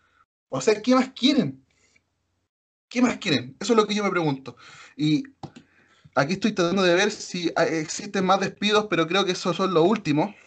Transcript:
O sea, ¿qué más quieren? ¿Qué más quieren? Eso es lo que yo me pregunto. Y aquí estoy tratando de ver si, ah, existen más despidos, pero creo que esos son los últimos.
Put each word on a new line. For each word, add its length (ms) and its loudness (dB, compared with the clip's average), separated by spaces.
O 120 -4
sea, 220 0
¿qué 140 4
más 140 2
quieren? 540 0
¿Qué 120 -2
más 180 2
quieren? 420 -4
Eso 140 0
es 20 6
lo 100 4
que 80 -6
yo 80 -2
me 80 0
pregunto. 460 -4
Y 260 0
aquí 160 0
estoy 200 -2
tratando 300 0
de 120 4
ver 180 2
si, 420 -6
ah, 100 2
existen 600 -4
más 160 2
despidos, 500 0
pero 160 0
creo 180 0
que 80 -2
esos 220 -4
son 180 -2
los 140 4
últimos. 480 0